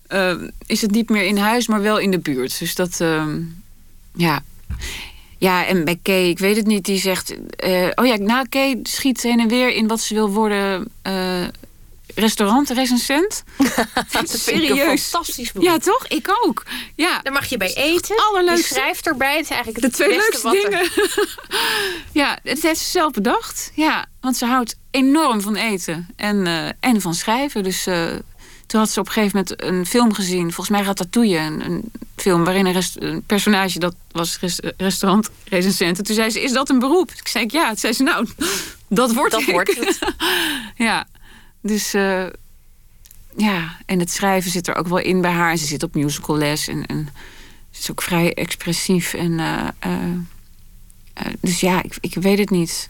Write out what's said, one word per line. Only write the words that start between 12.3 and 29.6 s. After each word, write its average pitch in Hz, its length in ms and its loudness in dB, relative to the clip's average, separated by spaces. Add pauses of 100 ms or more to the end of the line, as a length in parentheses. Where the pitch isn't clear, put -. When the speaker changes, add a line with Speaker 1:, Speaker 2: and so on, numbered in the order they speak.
Speaker 2:
<laughs> - 0 -
Dat 240 520 0
vind - 160 0
ik - 80 -6
een 233 60 -4
Speaker 1:
Serieus. 277 680 2
Speaker 2:
fantastisch 285 440 -4
beroep. 254 160 4
Speaker 1:
Ja, 330 100 4
toch? 440 280 2
Ik 240 220 -2 (180)
ook. - 180 -2 (320)
Ja. 311 260 0
Speaker 2:
Daar 269 100 -4
mag 277 140 0
je 247 100 -2
bij 190 120 -2
Speaker 1:
Het - 80 -4
Speaker 2:
eten. 339 400 0 (120)
Speaker 1:
allerleukste. 349 460 2
Speaker 2:
Je 254 60 0
schrijft 320 260 -4
erbij. 277 300 0
Het 311 80 -2
is - 60 -12
eigenlijk 226 300 -6
Speaker 1:
De 262 60 2
Speaker 2:
het 240 100 0
Speaker 1:
twee - 120 4
Speaker 2:
beste 392 220 4
Speaker 1:
leukste 269 180 -2
Speaker 2:
wat 349 80 4
er 403 140 2
Speaker 1:
dingen. 359 200 0 (1200)
<laughs> 294 100 2
Ja, 254 200 -2
het 311 200 -4
heeft 320 180 2
ze - 100 -4
zelf 311 220 2
bedacht. 262 600 -2
Ja, 294 320 0 (140)
want 254 160 0
ze 240 100 -2
houdt 254 300 0 (140)
enorm 269 500 4
van 202 160 -2
eten 180 600 -4
en, 202 300 2
eh, 160 220 -2 (120)
en 233 200 4
van 170 140 -2
schrijven. 233 480 0
Dus, 185 240 -2
eh, 170 200 0 (600)
toen 220 140 2
had 220 100 2
ze 214 100 0
op 185 60 -2
een - 60 -8
gegeven 208 260 2
moment - 240 -4